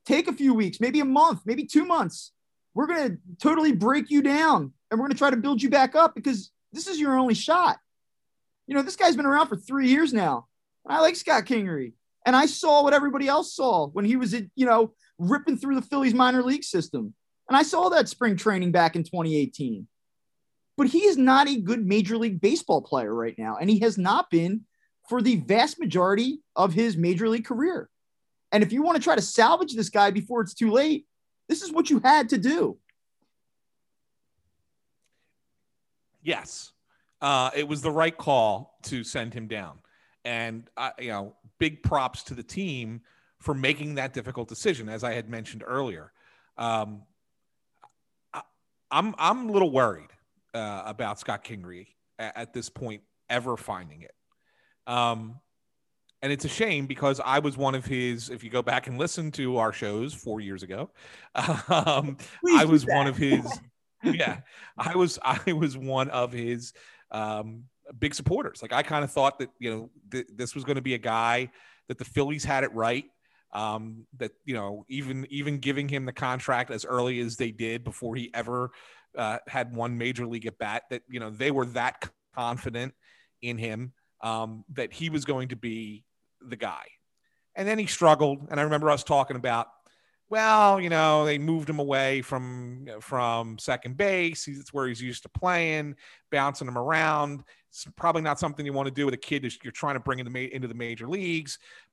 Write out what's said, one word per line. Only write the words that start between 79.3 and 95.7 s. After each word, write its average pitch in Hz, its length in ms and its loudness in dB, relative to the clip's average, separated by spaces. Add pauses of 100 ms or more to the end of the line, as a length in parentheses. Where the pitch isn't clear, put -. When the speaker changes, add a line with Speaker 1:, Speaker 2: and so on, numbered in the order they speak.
Speaker 2:
had 120 260 -6
one 117 240 -6
major 120 280 -6
league 117 200 -10
at 110 120 -10
bat, 110 320 -6
that, 123 180 -10
you 123 140 -12
know, 110 80 -10
they 117 220 -2
were 135 160 0
that 123 420 -4 (260)
confident 123 580 -8 (480)
in 120 160 -8
him, 113 360 -8 (280)
um, 110 520 -8
that 123 180 -8
he 165 180 -8
was 156 140 -4
going 131 260 -6
to 127 60 -10
be 110 480 -12 (380)
the 123 160 -14
guy. 95 260 -8 (720)
And 196 100 -6
then 214 140 -2
he 214 60 -4
struggled. 147 640 2
And 147 80 -2
I 143 40 2
remember 151 260 2
us 143 140 2
talking 139 340 0
about, 120 300 -2 (600)
well, 214 540 6
you 175 80 -4
know, 156 340 4
they 147 140 0
moved 151 320 -2
him 151 100 -4
away 135 420 0
from, 127 640 -10 (120)
from 117 580 -2
second 127 380 -6
base. 180 480 0
He's, 139 160 -12
it's 139 140 -20
where 139 140 -4
he's 120 140 -8
used 123 220 -10
to - 60 -20
playing, 160 640 -2 (360)